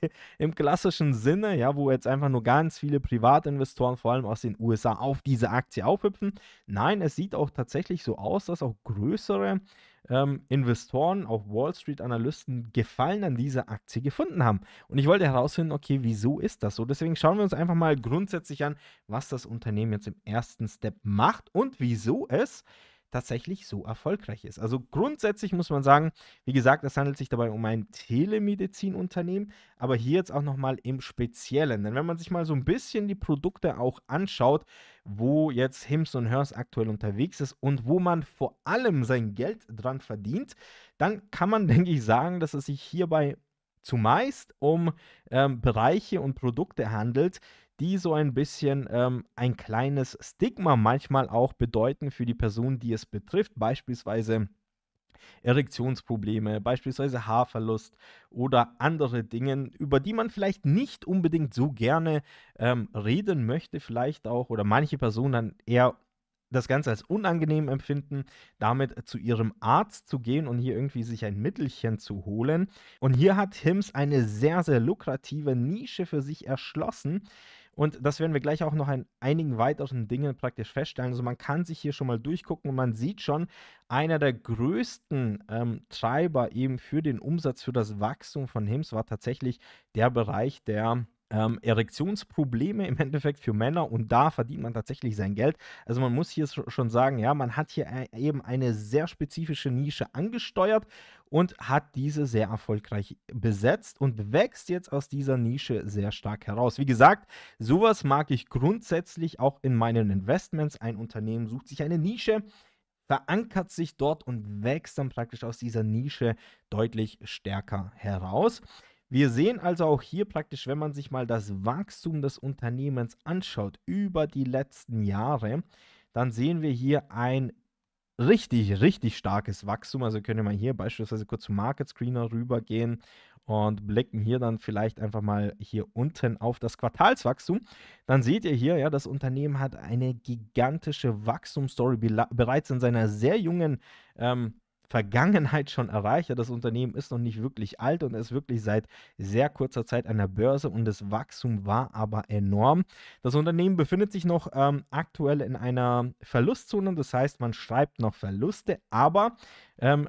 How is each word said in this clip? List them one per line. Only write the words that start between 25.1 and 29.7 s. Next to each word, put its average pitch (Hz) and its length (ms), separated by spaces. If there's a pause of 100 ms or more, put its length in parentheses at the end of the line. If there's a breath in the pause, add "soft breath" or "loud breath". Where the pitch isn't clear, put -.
muss 175 160
man 139 140
sagen, 147 280 (320 loud breath)
wie 127 80
gesagt, 131 320
es 139 140
handelt 139 200
sich 131 120
dabei 117 200
um 110 140
ein 110 280
Telemedizinunternehmen, 190 1600 (240 loud breath)